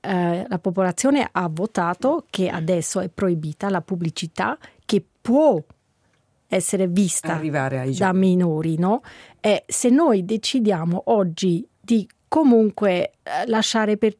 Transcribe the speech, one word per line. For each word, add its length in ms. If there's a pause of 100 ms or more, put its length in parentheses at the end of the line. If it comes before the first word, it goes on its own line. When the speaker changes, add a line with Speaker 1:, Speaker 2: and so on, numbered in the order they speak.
Speaker 1:
eh, 460
la 120
popolazione 720
ha 180
votato 800
che 220
adesso 500
è 80
proibita 600
la 100
pubblicità 800 (260)
che 180 (200)
può 380 (840)
essere 400
vista 480
Speaker 2:
Arrivare 440
ai 140
Speaker 1:
da 20
Speaker 2:
giovani. 240
Speaker 1:
minori, 600
no? 220 (400)
E 260
se 220
noi 380
decidiamo 800
oggi 600 (140)
di 260 (220)
comunque, 920
eh, 240
lasciare 500
per 240